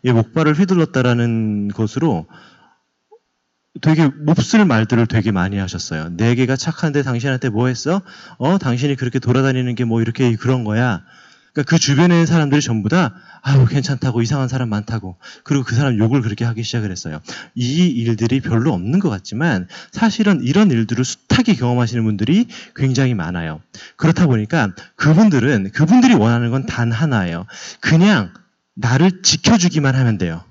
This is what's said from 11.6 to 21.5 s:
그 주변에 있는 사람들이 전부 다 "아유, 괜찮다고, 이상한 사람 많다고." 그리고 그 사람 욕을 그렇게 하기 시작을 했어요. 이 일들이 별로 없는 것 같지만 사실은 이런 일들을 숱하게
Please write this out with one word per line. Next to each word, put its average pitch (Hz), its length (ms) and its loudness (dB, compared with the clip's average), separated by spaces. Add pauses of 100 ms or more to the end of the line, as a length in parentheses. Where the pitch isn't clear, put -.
그 165 100 2
주변에 170 360 2
있는 170 100 2
사람들이 147 360 2
전부 110 280 -2
다 160 260 0 (260)
"아유, 135 240 4
괜찮다고, 127 560 -2
이상한 131 260 -2
사람 127 220 -4
많다고." 104 480 -6 (260)
그리고 139 220 -2
그 117 100 -4
사람 127 220 2
욕을 113 240 2
그렇게 110 240 -4
하기 117 180 -6
시작을 110 280 -4
했어요. 78 280 -10 (340)
이 139 340 0
일들이 117 540 0
별로 113 320 0
없는 104 260 -2
것 190 100 0
같지만 104 580 -4 (240)
사실은 208 520 0
이런 180 280 4
일들을 117 320 0
숱하게 - 520 0